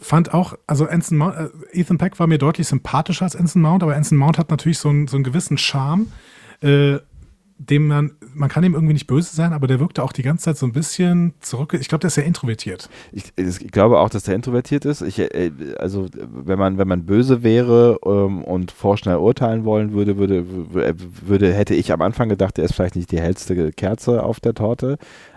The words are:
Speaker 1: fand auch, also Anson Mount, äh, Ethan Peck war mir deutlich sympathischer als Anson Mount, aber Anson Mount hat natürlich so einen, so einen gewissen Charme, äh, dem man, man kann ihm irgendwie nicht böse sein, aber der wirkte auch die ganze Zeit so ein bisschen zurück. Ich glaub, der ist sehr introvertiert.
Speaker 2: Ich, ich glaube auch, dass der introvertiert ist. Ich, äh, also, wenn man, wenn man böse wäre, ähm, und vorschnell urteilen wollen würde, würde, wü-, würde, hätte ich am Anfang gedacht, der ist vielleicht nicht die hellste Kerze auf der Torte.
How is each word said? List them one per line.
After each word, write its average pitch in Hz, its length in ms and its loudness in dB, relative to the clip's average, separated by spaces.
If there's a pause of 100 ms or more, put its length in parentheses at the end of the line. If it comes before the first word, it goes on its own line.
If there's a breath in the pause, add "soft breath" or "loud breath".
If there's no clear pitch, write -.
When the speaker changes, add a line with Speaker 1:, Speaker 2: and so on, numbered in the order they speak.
Speaker 1:
fand 160 320 2
auch, 175 220 0 (120)
also 151 200 0
Anson 165 320 0
Mount, 156 180 0
äh, 160 120 -8 (240)
Ethan 180 260 0
Peck 190 200 -4
war 170 80 0
mir 160 120 4
deutlich 151 300 0
sympathischer 147 560 -2
als 175 120 -4
Anson 175 240 2
Mount, 170 220 4
aber 151 120 0
Anson 147 220 2
Mount 147 220 4
hat 165 120 0
natürlich 160 280 0
so 151 100 -2
einen, 147 180 2
so 139 100 -4
einen 139 80 0
gewissen 139 340 -2
Charme, 156 520 -2 (520 loud breath)
äh, 143 360 4 (640)
dem 147 260 2
man, 147 240 0 (200)
man 143 160 -2
kann 165 160 0
ihm 185 80 4
irgendwie 156 220 2
nicht - 120 -2
böse 156 300 0
sein, 165 160 0
aber 139 140 -2
der 127 140 2
wirkte 147 220 -2
auch 127 100 -4
die 131 100 -6
ganze 143 220 -2
Zeit 160 120 -2
so - 80 -6
ein 120 80 -2
bisschen 175 680 0
zurück. 143 380 -8
Ich 135 100 -10
glaub, 156 120 -2
der 170 80 0
ist - 60 -2
sehr 143 100 0
introvertiert. 113 640 -4 (240 loud breath)
Speaker 2:
Ich, - 240 -14
ich 92 340 -4
glaube 104 280 6
auch, - 100 4
dass 104 140 -6
der 92 120 -2
introvertiert 127 520 -2
ist. 143 160 -4
Ich, 85 160 -6
äh, 85 340 -2 (260)
also, 95 360 -4
wenn 67 440 -6
man, 95 200 0
wenn 95 100 0
man 90 160 -2
böse 120 380 2
wäre, 120 640 4
ähm, 98 380 0
und 90 280 -4
vorschnell 98 460 0
urteilen 113 500 0
wollen 107 260 0
würde, 101 240 0
würde, 98 260 0
wü-, 87 520 -4 (320)
würde, 98 260 4
hätte 101 220 2
ich - 180 2
am 80 80 0
Anfang 107 300 0
gedacht, 98 260 0
der 78 80 0
ist - 100 0
vielleicht 90 220 -2
nicht 87 160 -6
die 82 80 0
hellste 85 520 -2
Kerze 113 500 -2
auf - 180 -4
der 113 140 -2
Torte. 123 420 -2 (400 loud breath)